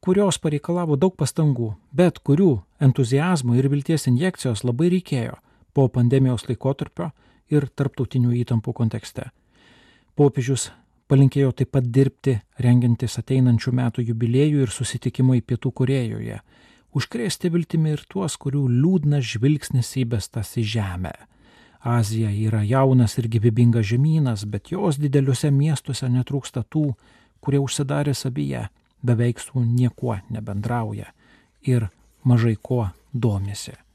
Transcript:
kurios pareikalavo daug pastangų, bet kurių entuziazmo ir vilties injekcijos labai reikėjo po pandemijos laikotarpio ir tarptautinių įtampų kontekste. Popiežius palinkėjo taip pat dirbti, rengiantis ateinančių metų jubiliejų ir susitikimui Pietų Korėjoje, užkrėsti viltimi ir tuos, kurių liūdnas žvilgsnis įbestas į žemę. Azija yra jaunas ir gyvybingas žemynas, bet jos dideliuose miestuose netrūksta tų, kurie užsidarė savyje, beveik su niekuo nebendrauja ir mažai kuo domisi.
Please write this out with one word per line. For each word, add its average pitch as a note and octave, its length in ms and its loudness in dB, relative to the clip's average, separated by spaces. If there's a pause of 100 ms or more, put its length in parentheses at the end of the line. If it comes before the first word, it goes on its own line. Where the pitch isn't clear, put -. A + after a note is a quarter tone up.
kurios F#3 340 2
pareikalavo D#3 600 -2
daug F#3 160 2
pastangų, C3+ 540 0 (260)
bet F3 240 2
kurių D#3+ 300 4 (280)
entuziazmo C3+ 760 2
ir C3+ 160 2
vilties C#3+ 340 -2
injekcijos B2+ 640 0
labai C#3+ 240 0
reikėjo C3+ 480 -4 (320)
po C3 160 4
pandemijos B2+ 580 2
laikotarpio C#3+ 640 -6 (420)
ir C#3+ 220 2
tarptautinių B2 720 -2
įtampų A#2 340 -2
kontekste. - 540 -6 (840)
Popiežius C3+ 560 2 (400)
palinkėjo C#3 480 4
taip - 160 -2
pat B2+ 160 0
dirbti, C3 480 0 (240)
rengiantis A#2+ 560 2
ateinančių B2+ 640 0
metų A#2+ 320 -2
jubiliejų C3 560 2
ir - 80 -8
susitikimui B2+ 640 0
Pietų B2 320 -4
Korėjoje, A2+ 640 -4 (580)
užkrėsti F#3 560 -4
viltimi D#3+ 400 0
ir D3 160 -6
tuos, F#3+ 320 -6
kurių C#3+ 220 -2 (100)
liūdnas D3 640 2
žvilgsnis C3 560 0 (100)
įbestas A#2 560 -4
į A#2+ 60 -2 (140)
žemę. F#2 360 -4 (720)
Azija A2 480 0
yra G#2+ 320 -2
jaunas B2+ 540 2
ir A#2 100 -2
gyvybingas A2+ 600 2
žemynas, C3 580 0
bet G#2 240 -8
jos F#3 240 -2
dideliuose C#3 560 0
miestuose C#3 560 -2
netrūksta B2+ 560 -4
tų, D3+ 300 -2 (500)
kurie C#3 160 0
užsidarė C#3+ 560 -2
savyje, C3+ 520 -6 (360)
beveik A#2+ 400 0
su - 160 -6
niekuo A#2+ 560 0 (160)
nebendrauja G#2+ 800 -6 (560)
ir A#2 220 0 (340)
mažai A#2 320 2
kuo A#2+ 320 -4 (240)
domisi. G#2 640 -4 (180)